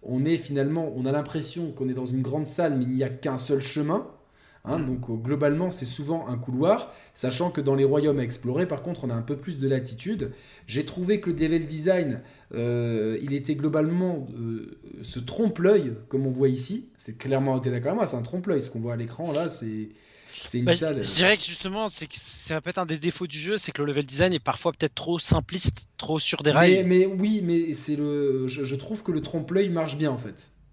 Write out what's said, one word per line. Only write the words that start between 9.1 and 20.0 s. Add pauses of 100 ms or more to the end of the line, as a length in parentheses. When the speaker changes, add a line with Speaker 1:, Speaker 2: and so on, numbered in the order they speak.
Speaker 1:
a
un
peu
plus
de
latitude. (340)
J'ai
trouvé
que
le
level
design, (320)
euh,
il
était
globalement, (100)
euh, (260)
ce
trompe-l'œil, (160)
comme
on
voit
ici. (100)
C'est
clairement,
t'es
d'accord
avec
moi,
c'est
un
trompe-l'œil.
Ce
qu'on
voit
à
l'écran,
là,
c'est... (420)